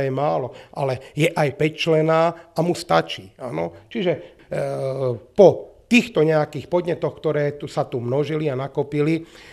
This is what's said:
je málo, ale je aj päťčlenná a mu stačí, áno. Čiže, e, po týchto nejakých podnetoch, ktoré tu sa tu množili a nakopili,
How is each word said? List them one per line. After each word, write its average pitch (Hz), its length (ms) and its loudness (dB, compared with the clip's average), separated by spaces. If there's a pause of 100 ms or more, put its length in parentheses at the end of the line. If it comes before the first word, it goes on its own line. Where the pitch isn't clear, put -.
je 131 80 -2
málo, 139 400 -2 (240)
ale 135 400 -4
je 156 160 2
aj 151 240 2
päťčlenná 160 960 2
a - 80 -2
mu 170 160 0
stačí, - 480 -2 (160)
áno. 160 320 -6 (160)
Čiže, 180 240 -2
e, - 60 -4 (1000)
po - 720 4
týchto 233 320 4
nejakých 151 480 0
podnetoch, 170 480 -2
ktoré 147 400 -2
tu - 80 -12
sa - 240 -6
tu 135 80 -6
množili 143 560 -2
a 127 60 -6
nakopili, 147 680 -2 (280)